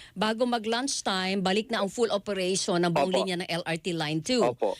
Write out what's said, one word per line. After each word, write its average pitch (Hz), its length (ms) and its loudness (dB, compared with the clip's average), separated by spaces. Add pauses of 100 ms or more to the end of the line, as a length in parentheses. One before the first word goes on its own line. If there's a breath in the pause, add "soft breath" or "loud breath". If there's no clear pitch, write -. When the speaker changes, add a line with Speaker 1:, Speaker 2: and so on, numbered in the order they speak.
(120 loud breath)
Speaker 1:
bago 220 320 0
mag-lunchtime, 226 960 0
balik 190 300 2
na 226 100 0
ang 202 80 0
full 226 220 0
operation 190 680 0
ng 175 140 4
buong 165 240 2
Speaker 2:
Opo. - 40 2
Speaker 1:
linya 180 200 0
ng 180 120 -6
L 170 140 -2
R 165 140 -4
T 175 160 -4
Line 156 260 -2
two. 240 220 2
Speaker 2:
Opo, 120 380 2